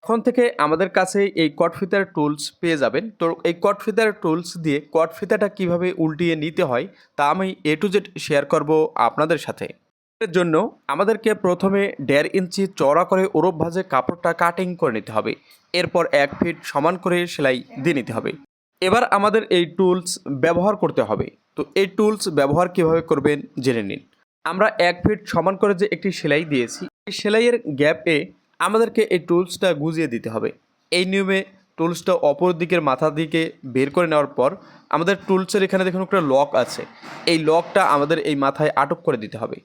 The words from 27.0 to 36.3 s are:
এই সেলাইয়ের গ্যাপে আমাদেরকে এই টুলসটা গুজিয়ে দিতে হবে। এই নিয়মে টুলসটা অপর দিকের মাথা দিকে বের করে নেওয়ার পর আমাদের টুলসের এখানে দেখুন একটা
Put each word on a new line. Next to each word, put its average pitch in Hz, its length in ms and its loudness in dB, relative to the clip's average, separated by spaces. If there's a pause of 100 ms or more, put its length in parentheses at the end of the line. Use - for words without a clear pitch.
এই 190 120 -10
সেলাইয়ের 233 360 2 (240)
গ্যাপে 160 360 2 (440)
আমাদেরকে 220 420 2 (120)
এই 180 140 2
টুলসটা 175 400 0 (140)
গুজিয়ে 156 320 -2
দিতে 113 200 -6
হবে। 110 160 -2 (420)
এই 180 200 2
নিয়মে 190 260 0 (400)
টুলসটা 170 340 0 (180)
অপর 175 200 2 (100)
দিকের 175 280 0
মাথা 135 200 2 (100)
দিকে 160 240 -2 (320)
বের 131 200 2
করে 180 160 2
নেওয়ার 147 280 2
পর 127 120 4 (440)
আমাদের 165 220 0 (100)
টুলসের 190 400 0
এখানে 185 200 0
দেখুন 185 180 -4
একটা 185 160 0 (120)